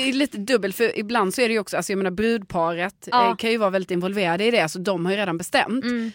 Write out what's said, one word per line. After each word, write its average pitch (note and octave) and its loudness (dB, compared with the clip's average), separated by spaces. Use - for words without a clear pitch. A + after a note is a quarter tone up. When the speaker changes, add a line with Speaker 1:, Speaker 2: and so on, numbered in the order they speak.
Speaker 1:
är C4+ 2
lite C4+ 0
dubbelt, G3 0
för A3+ 0
ibland G#3 0
så - -2
är A#3+ 4
det A3+ 0
ju A3 2
också, - -6
alltså, F3 -2
jag G3 0
menar, F#3+ 0
brudparet, F3+ -2
Speaker 2:
Ja. A#3 4
Speaker 1:
eh, A3+ -2
kan A3+ -2
ju A#3 2
vara G#3 2
väldigt F#3+ -2
involverade F#3 0
i A#3 4
det, F#3+ 2
så F3+ -8
de F3+ -2
har F#3+ 0
ju G3+ 0
redan F#3 -2
bestämt. G#3+ -2
Speaker 2:
Mm. A#3 -4